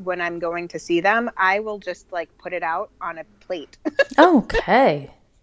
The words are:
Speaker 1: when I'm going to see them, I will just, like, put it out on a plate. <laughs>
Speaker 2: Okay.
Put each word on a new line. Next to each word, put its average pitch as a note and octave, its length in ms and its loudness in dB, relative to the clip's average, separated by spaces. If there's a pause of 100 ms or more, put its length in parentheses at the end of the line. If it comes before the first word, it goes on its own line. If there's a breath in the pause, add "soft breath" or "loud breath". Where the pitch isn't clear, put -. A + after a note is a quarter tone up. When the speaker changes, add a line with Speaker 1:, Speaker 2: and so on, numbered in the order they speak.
Speaker 1:
when F3+ 180 -6
I'm E3+ 180 -4
going F3 300 -6
to E3+ 100 -12
see E3+ 220 0
them, A3 360 2
I F#3+ 240 2
will G#3+ 180 -8
just, - 340 -12
like, E3 260 -10
put F3 140 -12
it F3 100 -6
out E3+ 280 -6 (100)
on E3+ 180 -10
a D#3+ 60 -16 (160)
plate. - 420 -12
<laughs> - 360 -2
Speaker 2:
Okay. A#3 920 4 (320)